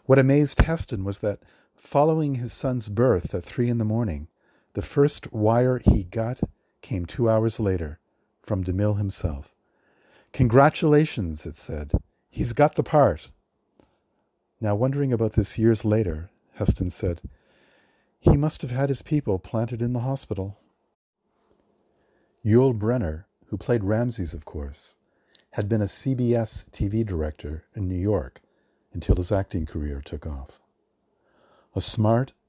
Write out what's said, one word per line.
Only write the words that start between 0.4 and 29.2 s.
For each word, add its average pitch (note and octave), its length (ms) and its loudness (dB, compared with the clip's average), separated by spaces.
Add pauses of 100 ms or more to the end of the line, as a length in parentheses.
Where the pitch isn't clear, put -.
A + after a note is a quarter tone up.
Heston D#3 420 -2
was G2 160 -4
that, G2+ 240 -4 (320)
following D3+ 600 0
his A#2+ 160 -6
son's B2+ 360 -4
birth G#2 460 2
at F2+ 100 -6
three A#2+ 240 -2
in A#2+ 100 0
the A2+ 60 0
morning, G#2+ 440 -2 (460)
the G2+ 80 -4
first - 500 0
wire A#2+ 460 2
he - 260 4
got G#2+ 360 -6 (400)
came F2+ 240 -6
two A#2 240 0
hours A2 300 2
later, F2+ 400 -2 (420)
from G2 220 -2
DeMille G2 340 0
himself. F#2 600 -6 (760)
"Congratulations," C3+ 1120 2
it - 120 -12
said. D2 360 -6 (380)
"He's - 220 -4
got - 240 2
the D3 60 2
part." B2 480 2 (1300)
Now, G#2+ 160 0
wondering C3+ 360 0
about A2 200 0
this - 260 0
years A2 260 4
later, G2 460 0 (220)
Heston - 360 0
said, F2 320 -4 (1000)
"He D3+ 160 6
must D3+ 260 -2
have C3 80 -8
had C3 180 -2
his C3+ 140 -4
people C#3 360 0
planted A#2 440 -4
in A#2+ 100 -2
the A#2+ 80 -2
hospital." G#2 580 -6 (1900)
Yul A#2 340 4
Brynner, G2+ 460 -4 (220)
who A2 100 -8
played A2+ 280 -2
Ramses, G#2+ 500 -2
of - 100 -14
course, - 520 -12 (560)
had G#2 160 -4
been G#2+ 120 0
a G2+ 80 0
C - 260 -4
B A#2+ 200 0
S A#2 380 -4
T G#2 160 -4
V A2+ 160 -2
director D#2 600 -6 (100)
in F#2+ 140 -4
New F2+ 60 -4
York F2+ 480 -2 (500)
until - 240 2
his - 160 -2